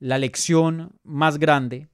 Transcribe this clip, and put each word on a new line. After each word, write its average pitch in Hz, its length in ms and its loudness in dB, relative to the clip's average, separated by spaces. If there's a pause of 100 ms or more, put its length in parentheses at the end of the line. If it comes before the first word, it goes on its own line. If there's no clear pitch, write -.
la 131 160 -2
lección 165 760 0 (100)
más 151 360 -2
grande, 143 560 0